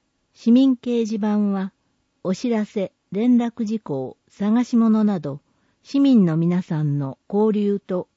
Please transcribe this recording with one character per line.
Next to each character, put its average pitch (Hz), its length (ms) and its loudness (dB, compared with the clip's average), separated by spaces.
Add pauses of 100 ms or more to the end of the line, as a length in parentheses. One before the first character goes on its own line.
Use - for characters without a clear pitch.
(340)
市 226 200 2
民 262 240 4
掲 233 280 -4
示 214 100 -6
板 208 360 -2
は、 190 220 -6 (500)
お 185 100 -4
知 240 160 -6
ら 220 140 -2
せ、 202 300 -6 (180)
連 240 240 2
絡 233 300 -2
事 214 160 -4
項、 135 340 -8 (140)
探 220 340 0
し 233 140 -2
物 220 260 2
な 208 160 0
ど、 143 220 -8 (420)
市 - 160 -4
民 262 240 4
の 160 140 2
皆 175 240 0
さ 156 200 -4
ん 143 160 -2
の 135 200 -6 (120)
交 214 220 0
流 202 300 -2
と 180 360 -6